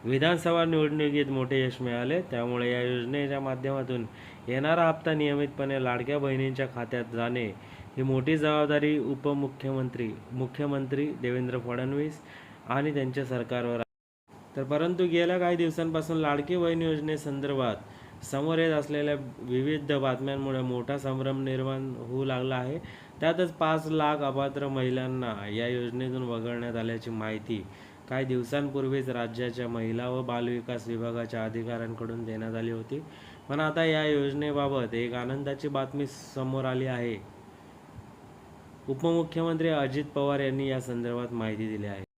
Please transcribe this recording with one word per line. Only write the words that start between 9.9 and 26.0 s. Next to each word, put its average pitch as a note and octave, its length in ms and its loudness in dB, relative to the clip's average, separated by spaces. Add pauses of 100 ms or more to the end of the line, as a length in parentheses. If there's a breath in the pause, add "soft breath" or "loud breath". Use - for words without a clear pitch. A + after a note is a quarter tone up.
मुख्यमंत्री C3+ 920 -2
देवेंद्र B2 380 0
फडणवीस C3 640 -2 (480 loud breath)
आणि C#3+ 240 2
त्यांच्या C3+ 320 0
सरकारवर A#2+ 500 0
आहे. A#2 100 0 (720)
तर C#3 80 -2
परंतु E3+ 440 2
गेल्या E3+ 320 4
काही F3 160 4
दिवसांपासून D#3+ 600 2
लाडकी D3 400 2
बहीण E3 240 2
योजनेसंदर्भात C#3+ 960 0 (500 loud breath)
समोर D3+ 320 0
येत E3 160 4
असलेल्या D3 420 2 (240)
विविध C#3 520 0
बातम्यांमुळे C3+ 680 0
मोठा B2+ 360 -2
संभ्रम C3+ 460 -2
निर्माण C3 540 -2
होऊ A#2+ 260 -4
लागला C3 320 0
आहे. B2+ 240 -2 (400 loud breath)
त्यातच E3 340 2
पाच D#3+ 340 2
लाख D3+ 300 4
अपात्र C#3 500 0
महिलांना B2+ 800 0
या A2+ 200 0
योजनेतून B2 560 -2